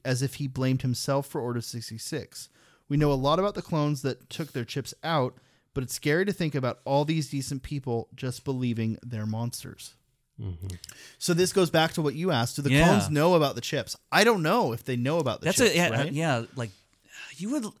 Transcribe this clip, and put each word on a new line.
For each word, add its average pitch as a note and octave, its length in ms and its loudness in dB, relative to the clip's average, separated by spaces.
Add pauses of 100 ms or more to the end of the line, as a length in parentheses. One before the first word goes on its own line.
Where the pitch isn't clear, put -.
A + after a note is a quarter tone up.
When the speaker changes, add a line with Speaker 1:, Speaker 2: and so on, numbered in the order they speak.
Speaker 1:
as B2+ 180 0
if C3+ 120 -2
he C#3+ 140 -6
blamed C3 340 0
himself C#3 460 -2
for D3+ 120 -6
Order A#2+ 220 -4
sixty-six. - 840 -10 (420)
We C#3+ 60 2
know D3 160 4
a - 20 2
lot C#3 240 2
about G3+ 160 0
the F3 80 -6
clones D3 400 -2
that - 260 -6
took - 240 -10
their B2 120 -4
chips - 280 -8 (120)
out, D3 340 0 (340)
but C3 120 -4
it's - 100 -10
scary E3 320 2
to G3+ 60 0
think D#3+ 240 -2
about C3 280 -2
all C#3+ 220 2
these D#3+ 240 0
decent C#3 320 -6
people B2+ 520 -6
just B2+ 300 -8
believing A#2+ 580 -2
they're A2+ 220 -8
monsters. - 680 -8 (480)
Speaker 2:
Mm-hmm. F#2 260 -8 (500)
Speaker 1:
So - 160 0
this F3+ 180 2
goes F3+ 180 4
back D#3+ 220 2
to E3+ 100 -2
what D3 120 0
you E3+ 180 -2
asked. B2 240 0
Do D3 60 -4
the C3 80 0
Speaker 3:
Yeah. D3+ 180 8
Speaker 1:
clones D3 220 6
know D#3 240 6
about C#3+ 200 4
the A#2 60 -8
chips? - 340 -4 (160)
I F3+ 140 6
don't A3 180 4
know E3+ 300 2
if A2+ 120 -6
they B2+ 120 -2
know C3+ 220 0
about C3+ 220 -2
the - 40 -4
Speaker 3:
That's F3 140 2
Speaker 1:
chips, A#3 140 6
Speaker 3:
a, D3+ 40 2
yeah, E3+ 140 4
Speaker 1:
right? C#3 180 0
Speaker 3:
uh, - 20 -6
yeah. C#3+ 320 0 (140)
Like, A#2 140 -6 (680)
you F#3 160 -6
would, C#4 140 -2 (140)